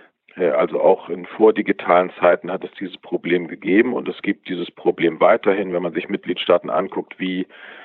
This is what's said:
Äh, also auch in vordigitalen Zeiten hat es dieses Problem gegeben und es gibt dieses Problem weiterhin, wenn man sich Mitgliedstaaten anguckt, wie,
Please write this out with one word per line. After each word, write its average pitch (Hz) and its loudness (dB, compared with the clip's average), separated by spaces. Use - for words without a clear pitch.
Äh, 90 -2
also 78 -2
auch - 2
in 90 -10
vordigitalen 92 2
Zeiten 85 2
hat - -8
es - -12
dieses 90 -12
Problem 87 -4
gegeben 110 2
und - -6
es - -10
gibt - -6
dieses 87 -6
Problem 82 -2
weiterhin, 98 2
wenn 87 -2
man 87 -4
sich 85 -6
Mitgliedstaaten - 0
anguckt, 92 -6
wie, 92 -4